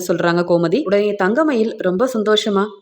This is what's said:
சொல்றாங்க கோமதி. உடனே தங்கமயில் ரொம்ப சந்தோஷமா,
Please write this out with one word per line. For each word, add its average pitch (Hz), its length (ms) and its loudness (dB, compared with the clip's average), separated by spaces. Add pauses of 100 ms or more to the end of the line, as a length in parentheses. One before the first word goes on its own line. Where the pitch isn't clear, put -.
சொல்றாங்க 170 400 0
கோமதி. 175 380 2
உடனே 202 300 0
தங்கமயில் 226 600 0
ரொம்ப 190 360 -2
சந்தோஷமா, 208 500 0 (180)